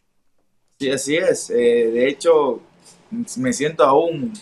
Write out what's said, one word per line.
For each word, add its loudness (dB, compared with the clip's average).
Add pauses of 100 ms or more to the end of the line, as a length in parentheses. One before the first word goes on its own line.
(800)
Sí, -2
así -2
es. -2
Eh, 2
de 2
hecho, 0 (760)
me -2
siento 0
aún 0